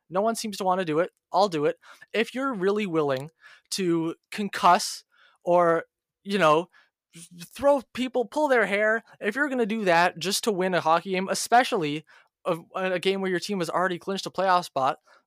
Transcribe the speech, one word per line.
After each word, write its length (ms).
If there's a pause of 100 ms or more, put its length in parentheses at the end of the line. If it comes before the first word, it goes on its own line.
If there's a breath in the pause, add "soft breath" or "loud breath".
(100)
No 100
one 140
seems 240
to 60
wanna 200
do 140
it. 120 (220)
I'll 160
do 160
it. 140 (340 loud breath)
If 220
you're 180
really 340
willing 440 (420 soft breath)
to 420 (160)
concuss 720 (400 soft breath)
or, 400 (380)
you 160
know, 300 (800 soft breath)
throw 340 (140)
people, 320
pull 220
their 180
hair, 360 (200 soft breath)
if 120
you're 140
gonna 160
do 220
that 320
just 260
to 80
win 220
a 80
hockey 300
game, 180
especially 720 (400 soft breath)
a, 140 (160)
a 240
game 240
where 80
your 100
team 200
has 100
already 280
clinched 280
a 40
playoff 340
spot, 340 (280 soft breath)